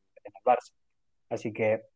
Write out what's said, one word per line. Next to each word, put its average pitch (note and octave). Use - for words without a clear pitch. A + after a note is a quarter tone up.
en -
el -
Barça. -
Así A2+
que, A2